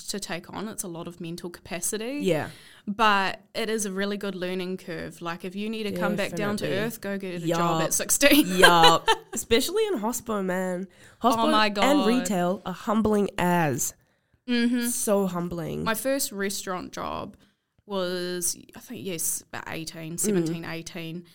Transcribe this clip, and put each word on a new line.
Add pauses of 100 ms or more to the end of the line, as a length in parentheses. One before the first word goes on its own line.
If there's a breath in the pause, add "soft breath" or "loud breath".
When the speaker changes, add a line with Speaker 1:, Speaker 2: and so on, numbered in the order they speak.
Speaker 1:
to
take
on.
It's
a
lot
of
mental
capacity.
Speaker 2:
Yeah. (380 loud breath)
Speaker 1:
But (120)
it
is
a
really
good
learning
curve.
Like,
if
you
need
to
come
back
down
to
Speaker 2:
Definitely.
Speaker 1:
earth,
go
get
a
job
Speaker 2:
Yup.
Speaker 1:
at
sixteen.
<laughs>
Speaker 2:
Yup. (280)
Especially
in
hospo,
man. (340 loud breath)
Hospo
Speaker 1:
Oh
my
Speaker 2:
and
Speaker 1:
God.
Speaker 2:
retail
are
humbling
as. (560)
Speaker 1:
Mm-hmm.
Speaker 2:
So
humbling.
Speaker 1:
My
first
restaurant
job (500 soft breath)
was, (200)
I
think,
yes, (100)
about
eighteen,
Speaker 2:
Mm.
Speaker 1:
seventeen,
eighteen, (100)